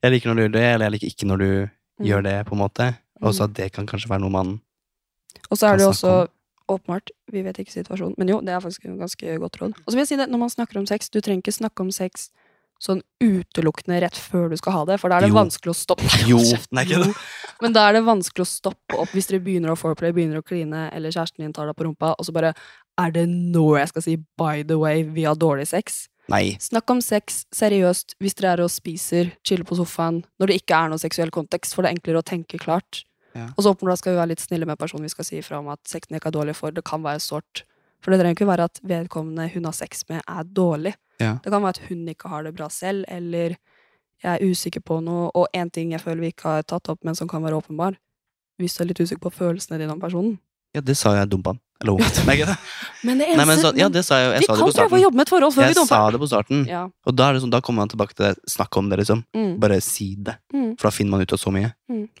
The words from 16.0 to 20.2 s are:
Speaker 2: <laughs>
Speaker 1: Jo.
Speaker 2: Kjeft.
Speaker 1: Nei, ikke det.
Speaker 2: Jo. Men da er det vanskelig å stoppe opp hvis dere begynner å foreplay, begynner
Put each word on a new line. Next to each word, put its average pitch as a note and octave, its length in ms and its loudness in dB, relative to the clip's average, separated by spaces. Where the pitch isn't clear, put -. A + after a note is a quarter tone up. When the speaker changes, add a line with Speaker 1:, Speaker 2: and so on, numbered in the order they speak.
Speaker 2:
<laughs> A2+ 260 4
Speaker 1:
Jo. A#2+ 100 10
Speaker 2:
Kjeft. A#2 320 4
Speaker 1:
Nei, B2+ 140 2
ikke F3 180 2
det. F#3+ 40 4
Speaker 2:
Jo. G#3 60 2
Men A#3 120 2
da G#3 160 8
er G#3 40 8
det A3+ 120 6
vanskelig F#3+ 400 2
å - 20 -4
stoppe - 500 -6
opp E3+ 140 -2
hvis F#3+ 160 -2
dere F#3+ 140 -2
begynner F3 320 -2
å D#3+ 40 0
foreplay, E3 360 -2
begynner D#3+ 260 0